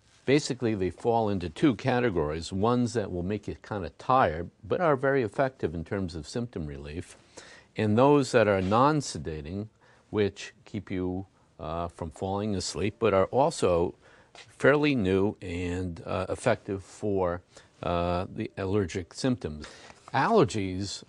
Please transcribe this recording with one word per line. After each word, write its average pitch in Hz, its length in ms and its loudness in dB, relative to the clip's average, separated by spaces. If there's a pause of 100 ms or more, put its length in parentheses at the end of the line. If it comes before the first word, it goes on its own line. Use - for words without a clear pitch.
(260)
Basically, 127 480 0
they 113 160 -2
fall 113 380 0
into 92 200 -2
two 120 280 2
categories. 87 760 -2
Ones 113 420 0
that 98 180 -4
will 87 100 -4
make 101 240 -4
you 92 160 -8
kinda 92 360 -8
tired, 92 520 2 (160)
but - 140 -2
are 156 160 4
very 135 260 2
effective 107 540 -2
in 82 80 -6
terms 92 320 -4
of 76 100 -10
symptom 120 400 -8
relief, 73 500 -12 (600)
and 107 200 2
those 139 360 6
that 110 160 6
are 98 120 4
non-sedating, 95 1080 0 (420)
which 101 420 -2 (120)
keep - 260 -10
you, 92 360 -4 (340)
uh, 82 260 -6
from 82 240 -8
falling 101 460 -4
asleep, 90 420 -4
but 104 160 4
are 95 120 4
also 113 680 2 (380)
fairly 147 640 2
new 95 440 2
and, 90 640 -6
uh, 92 260 -4
effective 98 520 -2
for, 92 600 -2 (420)
uh, 87 500 0
the 110 220 -6
allergic 95 580 -2
symptoms. 78 540 -4 (440)
Allergies 107 960 0